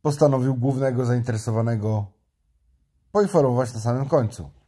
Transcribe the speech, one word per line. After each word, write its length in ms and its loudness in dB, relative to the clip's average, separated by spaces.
postanowił 540 2
głównego 500 0
zainteresowanego 1040 -2
poinformować 640 2
na 60 -6
samym 260 -2
końcu. 640 -2